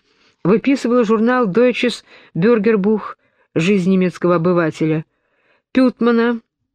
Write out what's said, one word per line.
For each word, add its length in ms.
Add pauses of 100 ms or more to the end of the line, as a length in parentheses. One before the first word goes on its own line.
(440)
выписывала 600
журнал 440
Deutsches 560 (320)
Bürgerbuch, 800 (380)
жизнь 380
немецкого 440
обывателя, 680 (680)
Пютмана, 680 (360)